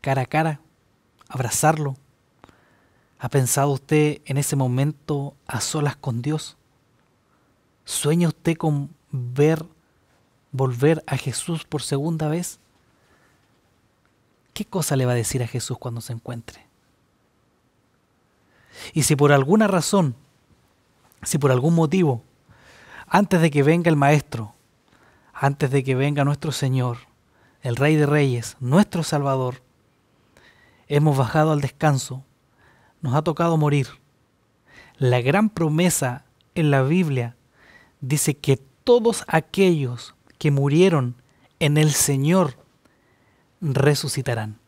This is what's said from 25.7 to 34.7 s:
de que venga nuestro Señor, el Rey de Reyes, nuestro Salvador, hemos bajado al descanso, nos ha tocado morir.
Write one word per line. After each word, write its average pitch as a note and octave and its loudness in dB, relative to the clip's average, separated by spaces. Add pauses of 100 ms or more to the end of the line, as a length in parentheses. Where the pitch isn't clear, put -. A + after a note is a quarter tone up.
de C#3 2
que C3 0
venga C#3+ 0
nuestro C#3+ -2
Señor, B2+ -2 (640)
el A#2+ -4
Rey D3 2
de D3+ 4
Reyes, C#3 0
nuestro D#3+ 0
Salvador, C3+ -2 (1300)
hemos D3 2
bajado D#3 2
al D3 0
descanso, C3+ -2 (800)
nos C3 -2
ha D#3 2
tocado E3 0
morir. C#3+ 2 (1080)